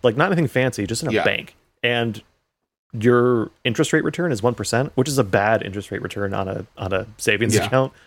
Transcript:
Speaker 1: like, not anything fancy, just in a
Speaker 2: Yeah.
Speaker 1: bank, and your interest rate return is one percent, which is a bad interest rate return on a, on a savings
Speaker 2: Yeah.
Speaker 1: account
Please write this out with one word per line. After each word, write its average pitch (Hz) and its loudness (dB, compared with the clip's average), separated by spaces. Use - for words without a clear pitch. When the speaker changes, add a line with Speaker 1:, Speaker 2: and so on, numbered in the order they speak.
Speaker 1:
like, 113 4
not 156 4
anything 170 2
fancy, 127 0
just 113 -4
in 156 -4
a 120 -2
Speaker 2:
Yeah. 101 2
Speaker 1:
bank, - -2
and 117 -2
your 120 2
interest 127 0
rate 156 2
return 165 -2
is 101 -4
one 120 2
percent, 131 -2
which 127 0
is 139 -2
a 127 2
bad 104 2
interest 98 -8
rate 98 -6
return 101 -4
on 98 -4
a, 98 -8
on 95 -6
a 95 -2
savings 110 2
Speaker 2:
Yeah. 101 2
Speaker 1:
account 131 2